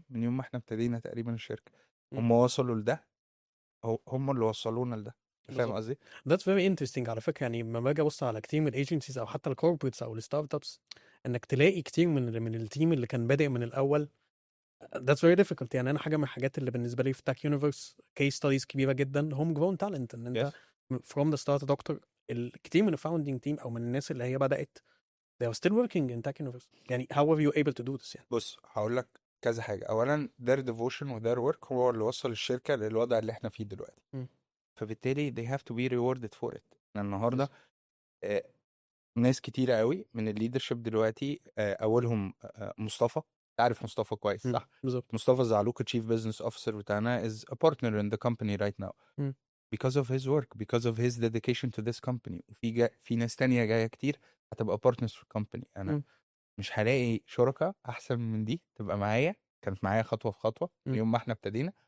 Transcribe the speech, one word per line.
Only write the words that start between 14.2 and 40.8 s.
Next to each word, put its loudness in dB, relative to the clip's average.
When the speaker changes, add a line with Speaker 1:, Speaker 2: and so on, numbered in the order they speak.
Speaker 2:
that's 2
very 8
difficult. -2
يعني، 0
أنا 0
حاجة 0
من 2
الحاجات -2
اللي -2
بالنسبة -2
لي 2
في -8
Tech -2
Universe -2
case 2
studies 2
كبيرة 2
جدًا، 0
home 0
grown 2
talent، -6
إن -10
أنت 0
Speaker 1:
Yes. -8
Speaker 2:
from 0
the -2
start 0
دكتور، -2
ال-، -4
كتير 4
من 4
ال -2
founding -2
team -2
أو -8
من -4
الناس -2
اللي -4
هي -2
بدأت، 0
they 0
are -2
still 0
working 2
in -6
Tech -10
Universe. -12
يعني، -2
how 2
were 6
you 4
able 2
to -8
do -4
this -14
يعني؟ -20
Speaker 1:
بص، -2
هقول -2
لك -6
كذا 0
حاجة. -6
أولًا، 0
their 4
devotion -4
و -6
their 2
work -12
هو 4
اللي 0
وصل -2
الشركة -2
للوضع 0
اللي -2
احنا -8
فيه -10
دلوقتي. -12
Speaker 2:
مم. -8
Speaker 1:
فبالتالي -2
they -6
have -4
to -10
be 0
rewarded 0
for -6
it. -20
احنا -6
النهاردة، 0
Speaker 2:
Yes. -6
Speaker 1:
آه، 0
ناس 4
كتيرة 0
قوي 2
من -2
ال -4
leadership -2
دلوقتي، -2